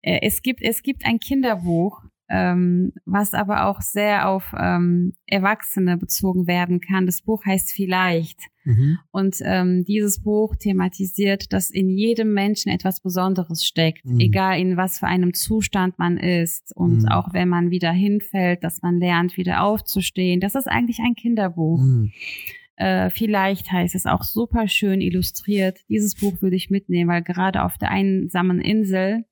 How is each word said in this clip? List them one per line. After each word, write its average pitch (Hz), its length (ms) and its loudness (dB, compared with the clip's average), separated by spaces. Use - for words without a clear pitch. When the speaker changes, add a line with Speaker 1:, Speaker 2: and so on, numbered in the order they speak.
Speaker 1:
äh, 170 200 0
es - 200 -2
gibt, 254 200 -4
es 226 220 -2
gibt - 220 -6
ein 226 140 0
Kinderbuch, 202 840 -2
ähm, 180 640 2
was 196 280 -2
aber 190 340 0
auch 202 140 -2
sehr 208 480 0
auf, 190 280 -4
ähm, 175 560 2
Erwachsene 190 720 0
bezogen 180 500 -2
werden 180 320 2
kann. 190 260 -2
Das 180 160 -2
Buch 220 240 -2
heißt 190 280 0
Vielleicht. 185 680 -2
Speaker 2:
Mhm. 139 320 4
Speaker 1:
Und, - 320 0
ähm, 180 400 2
dieses 208 400 -2
Buch 214 320 0
thematisiert, 196 960 -2
dass 190 180 -2
in 185 200 0
jedem 214 440 2
Menschen 202 380 0
etwas 185 300 -2
Besonderes 180 640 -2
steckt, 160 400 0
Speaker 2:
Mhm. 123 160 2
Speaker 1:
egal 185 360 4
in 185 200 2
was 185 220 -2
für - 80 -2
einem 180 260 2
Zustand 196 680 -2
man 175 180 2
ist. 170 580 -2
Und 170 260 4
Speaker 2:
Mhm. 110 80 2
Speaker 1:
auch 180 240 0
wenn 180 160 2
man 175 220 2
wieder 175 200 0
hinfällt, 185 720 0
dass - 180 -6
man 175 180 0
lernt, 175 360 2
wieder 180 280 0
aufzustehen. 185 760 0
Das 196 160 -2
ist 269 120 -2
eigentlich 233 380 0
ein 240 100 2
Kinderbuch. 170 680 0
Speaker 2:
Mhm. 120 320 2
Speaker 1:
Äh, 190 340 0
Vielleicht 196 600 0
heißt 175 240 0
es 185 100 -4
auch - 180 0
super 226 460 -2
schön 190 320 2
illustriert. 185 880 -2
Dieses 214 260 0
Buch 202 260 -2
würde 190 140 2
ich - 140 -4
mitnehmen, 175 400 2
weil 170 120 2
gerade 185 420 -2
auf 175 140 -4
der - 140 -4
einsamen 185 680 0
Insel 202 720 0